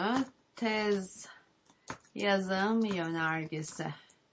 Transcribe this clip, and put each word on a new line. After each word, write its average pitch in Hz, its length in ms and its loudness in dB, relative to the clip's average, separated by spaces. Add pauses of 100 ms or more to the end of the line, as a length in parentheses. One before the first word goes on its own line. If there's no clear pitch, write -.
(560)
tez 214 720 0 (880)
yazım 196 680 2
yönergesi. 160 1040 -2 (460)